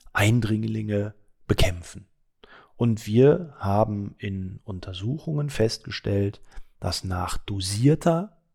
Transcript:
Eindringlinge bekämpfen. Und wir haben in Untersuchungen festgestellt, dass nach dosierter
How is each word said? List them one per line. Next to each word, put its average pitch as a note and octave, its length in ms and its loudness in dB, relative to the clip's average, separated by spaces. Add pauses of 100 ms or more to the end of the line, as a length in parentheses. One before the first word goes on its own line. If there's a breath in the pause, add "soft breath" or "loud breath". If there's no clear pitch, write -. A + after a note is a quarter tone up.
(140)
Eindringlinge G#2+ 1000 0 (340)
bekämpfen. - 600 0 (680 loud breath)
Und A2+ 300 0
wir C#3+ 500 6
haben G2+ 600 0
in F#2+ 460 -8
Untersuchungen A#2 840 -6
festgestellt, G#2 920 -2 (380 soft breath)
dass - 240 -6
nach F2+ 340 -4
dosierter C3+ 1000 0 (180)